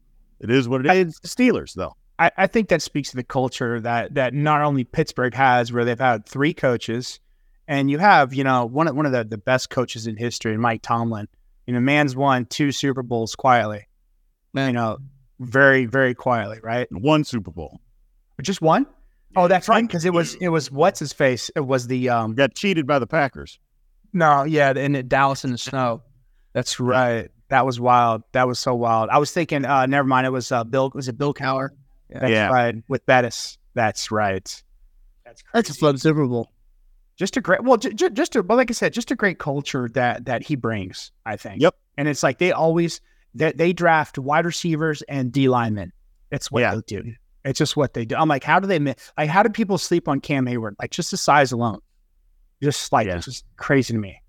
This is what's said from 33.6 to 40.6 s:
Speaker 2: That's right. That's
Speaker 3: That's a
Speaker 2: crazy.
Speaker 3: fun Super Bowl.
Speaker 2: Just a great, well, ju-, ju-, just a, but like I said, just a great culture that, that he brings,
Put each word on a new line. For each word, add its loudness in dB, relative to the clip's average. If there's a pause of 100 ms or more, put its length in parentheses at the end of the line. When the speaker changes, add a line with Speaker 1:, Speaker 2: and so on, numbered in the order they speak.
Speaker 2:
That's -2
right. -2 (840)
That's -20 (100)
Speaker 3:
That's 0
a -10
Speaker 2:
crazy. -14
Speaker 3:
fun 4
Super 2
Bowl. -4 (680)
Speaker 2:
Just -6
a 0
great, 0
well, 4
ju-, -6
ju-, 0
just -2
a, 2
but 0
like 2
I -6
said, -2
just -8
a -2
great -2
culture -4
that, -2
that -4
he -4
brings, -8 (140)